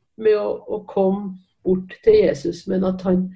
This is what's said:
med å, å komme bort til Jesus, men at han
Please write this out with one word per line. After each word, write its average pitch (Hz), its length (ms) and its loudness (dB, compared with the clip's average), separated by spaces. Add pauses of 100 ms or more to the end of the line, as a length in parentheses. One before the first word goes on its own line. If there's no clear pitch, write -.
(160)
med 214 220 2
å, 208 100 -4 (160)
å 214 240 -8
komme 196 460 -2 (320)
bort 185 260 -2 (120)
til 208 180 8
Jesus, 170 480 -2
men 190 160 0
at 185 200 -4
han 185 300 2